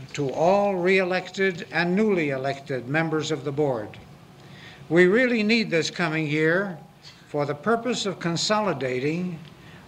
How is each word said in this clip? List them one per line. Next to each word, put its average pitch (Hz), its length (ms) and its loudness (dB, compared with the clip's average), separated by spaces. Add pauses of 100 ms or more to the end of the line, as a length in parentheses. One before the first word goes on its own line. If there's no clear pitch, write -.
(140)
to 135 180 -4
all 196 420 2
re-elected 185 960 0
and 170 240 0
newly 190 360 2
elected 135 580 -4
members 156 420 0
of 139 140 -4
the 143 80 -6
board. 131 440 -2 (920)
We 175 180 8
really 233 380 4
need 214 260 2
this 160 180 0
coming 160 380 -2
year 160 520 0 (500)
for 147 180 -2
the 143 80 -2
purpose 226 520 -2
of 185 120 -6
consolidating 165 1200 -2 (500)